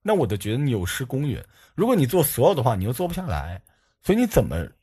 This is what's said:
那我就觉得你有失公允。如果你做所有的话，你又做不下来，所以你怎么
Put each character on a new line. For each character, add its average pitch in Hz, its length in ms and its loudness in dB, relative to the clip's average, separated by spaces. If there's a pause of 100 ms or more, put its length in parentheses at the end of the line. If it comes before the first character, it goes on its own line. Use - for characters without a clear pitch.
那 208 120 0
我 151 140 2
就 101 80 -2
觉 104 160 -6
得 120 60 -2
你 143 140 0
有 95 140 -2
失 127 200 -6
公 135 200 -4
允。 120 160 -4 (340)
如 170 100 2
果 247 100 4
你 143 100 4
做 170 160 2
所 143 280 2
有 196 60 2
的 135 60 -2
话， 120 140 2
你 92 80 -4
又 110 80 -2
做 175 160 -4
不 170 60 -6
下 185 120 -6
来， 85 360 -6 (400)
所 185 120 2
以 220 40 4
你 247 80 4
怎 135 180 4
么 73 240 -4 (160)